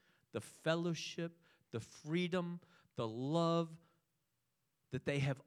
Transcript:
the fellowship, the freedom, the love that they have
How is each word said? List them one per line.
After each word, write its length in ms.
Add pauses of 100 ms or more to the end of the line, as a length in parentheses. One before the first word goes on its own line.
(320)
the 80
fellowship, 920 (400)
the 80
freedom, 800 (360)
the 120
love 600 (1200)
that 140
they 120
have 280